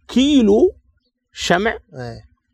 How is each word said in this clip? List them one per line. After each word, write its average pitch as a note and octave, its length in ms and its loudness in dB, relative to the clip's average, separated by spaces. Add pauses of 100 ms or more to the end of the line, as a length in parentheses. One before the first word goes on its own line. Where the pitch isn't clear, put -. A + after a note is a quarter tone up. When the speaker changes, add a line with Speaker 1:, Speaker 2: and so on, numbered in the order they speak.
Speaker 1:
كيلو B3+ 680 2 (560)
شمع. G3 380 -2 (240)
Speaker 2:
إيه. A#2+ 300 -16 (300)